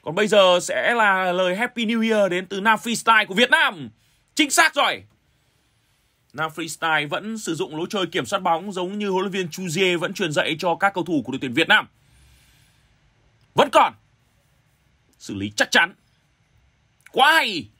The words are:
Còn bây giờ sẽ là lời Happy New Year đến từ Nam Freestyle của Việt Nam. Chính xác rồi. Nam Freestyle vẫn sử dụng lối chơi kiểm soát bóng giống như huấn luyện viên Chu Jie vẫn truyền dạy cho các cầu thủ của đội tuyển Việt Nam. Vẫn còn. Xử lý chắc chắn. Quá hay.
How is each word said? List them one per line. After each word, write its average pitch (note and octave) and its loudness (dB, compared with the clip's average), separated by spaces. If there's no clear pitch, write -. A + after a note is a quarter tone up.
Còn D3+ -8
bây G#3 0
giờ F#3 6
sẽ D#3+ -2
là F#3+ 2
lời F#3 0
Happy A#3+ -4
New A3+ 0
Year G3+ 2
đến F#3 -4
từ G3 -8
Nam A3 2
Freestyle A3 0
của F#3+ -12
Việt A#3+ 2
Nam. A3+ 0
Chính D4 0
xác D#4+ 2
rồi. E3+ -2
Nam D#3 -6
Freestyle D#3+ -2
vẫn G#3 -8
sử F3 -6
dụng D#3 -8
lối E3+ -6
chơi F#3+ -4
kiểm D3+ -6
soát G3 -4
bóng F#3 -2
giống F#3 -6
như G#3 -4
huấn F#3+ -2
luyện G3 -6
viên F#3 -6
Chu F#3 -12
Jie F3+ 0
vẫn F3 -4
truyền E3+ -4
dạy E3 -2
cho F3 -2
các G3 0
cầu F3 -4
thủ D#3+ -2
của B2 -8
đội C3 -6
tuyển B2+ -6
Việt D#3+ 0
Nam. G3 4
Vẫn C#4+ 4
còn. A#3 6
Xử - -12
lý G#2 -6
chắc - 0
chắn. F#3 2
Quá C#4 6
hay. A3 0